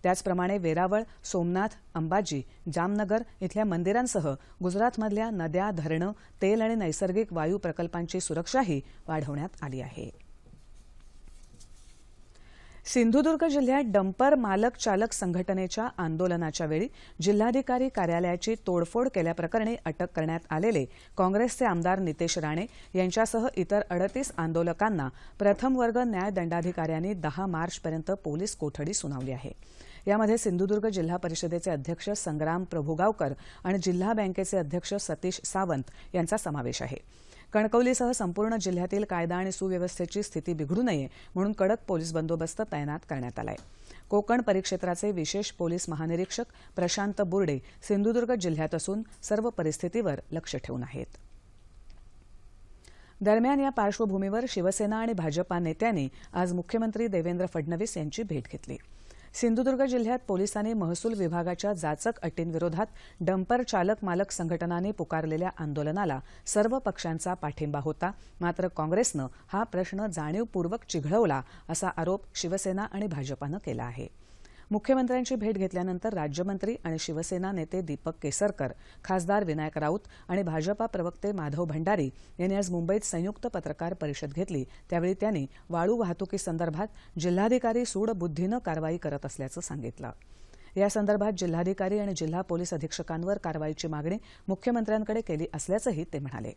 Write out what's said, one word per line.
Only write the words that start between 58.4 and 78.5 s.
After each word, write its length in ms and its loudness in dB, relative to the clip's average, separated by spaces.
घेतली. 260 -10
सिंधुदुर्ग 520 4
जिल्ह्यात 420 2
पोलिसांनी 460 0
महसूल 400 0
विभागाच्या 600 0
जाचक 380 0
अटींविरोधात 600 0
डंपर 400 2
चालक 420 2
मालक 280 0
संघटनांनी 600 -2
पुकारलेल्या 640 -2
आंदोलनाला 640 -2
सर्व 340 2
पक्षांचा 540 -2
पाठिंबा 460 -4
होता, 320 -2
मात्र 260 0
काँग्रेसनं 600 0
हा 160 -2
प्रश्न 440 -2
जाणीवपूर्वक 840 -2
चिघळवला, 520 2
असा 280 -2
आरोप 240 0
शिवसेना 560 -2
आणि 160 -4
भाजपानं 500 -4
केला 260 -6
आहे. 440 -10
मुख्यमंत्र्यांची 640 2
भेट 220 0
घेतल्यानंतर 560 -2
राज्यमंत्री 720 -2
आणि 160 -2
शिवसेना 520 -4
नेते 300 -4
दीपक 400 -6
केसरकर, 500 -2